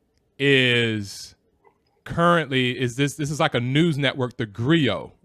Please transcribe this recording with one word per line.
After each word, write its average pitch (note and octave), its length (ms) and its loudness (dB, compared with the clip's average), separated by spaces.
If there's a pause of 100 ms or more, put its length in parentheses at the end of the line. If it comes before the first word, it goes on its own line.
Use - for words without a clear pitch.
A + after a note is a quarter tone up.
(400)
is A#2+ 960 0 (720)
currently, C3+ 760 0
is A#2+ 160 -4
this, C#3 200 -2
this D3 140 -4
is D3+ 120 -4
like D3+ 120 2
a C3 60 -2
news C#3 380 2
network, C3 400 -2
The A#2+ 80 -4
Grio, A2 680 0 (140)